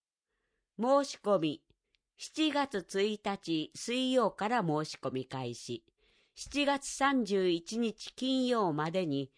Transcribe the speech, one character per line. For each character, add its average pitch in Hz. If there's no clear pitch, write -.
申 269
し -
込 202
み、 156
七 311
月 269
一 214
日 165
水 254
曜 226
か -
ら 240
申 156
し -
込 135
み 131
開 127
始。 -
七 -
月 277
三 269
十 185
一 170
日 233
金 262
曜 214
ま 151
で 175
に 139